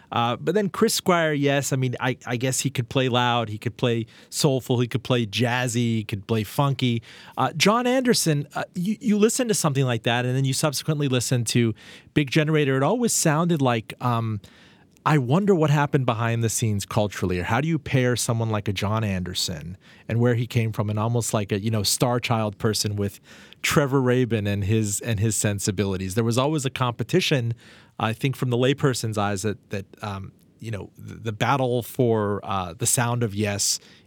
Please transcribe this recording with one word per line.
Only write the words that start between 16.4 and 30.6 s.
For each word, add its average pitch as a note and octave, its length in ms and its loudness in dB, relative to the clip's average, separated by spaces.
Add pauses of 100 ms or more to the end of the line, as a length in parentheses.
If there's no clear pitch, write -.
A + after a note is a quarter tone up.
the A2+ 60 2
scenes G#2+ 360 -2
culturally, G2 540 -2
or F2 40 -4
how A#2 180 0
do D#3 80 -2
you E3 100 0
pair B2 380 0
someone A2+ 320 -2
like G#2 180 -2
a G#2 60 -2
John G#2+ 320 -2
Anderson F2+ 720 -4 (320)
and A2 100 0
where A#2+ 160 4
he A#2 120 -2
came A2+ 260 0
from, G#2+ 160 -2
and G#2+ 100 -2
almost A#2 340 -2
like G#2+ 200 0
a, G2+ 80 -2
you A2 100 -2
know, G#2+ 120 0
star B2 360 2
child A2 380 -2
person G#2 400 -2
with G2+ 240 -4 (400)
Trevor C#3 400 2
Rabin B2 440 2
and G2+ 200 -2
his, G#2+ 340 0
and A2+ 220 -2
his A2 160 0
sensibilities. G2 800 -2
There A#2 80 0
was A2+ 140 0
always C#3 280 0
a C3+ 40 -2
competition, B2 840 -2 (440)
I A2 140 0
think, C3 240 -2
from C3 140 -4
the A#2+ 80 0
layperson's B2+ 600 0
eyes G2+ 260 -2
that, G#2 260 -6
that, G2 160 -8 (180)
um, G2 300 -10 (260)
you A2 100 -12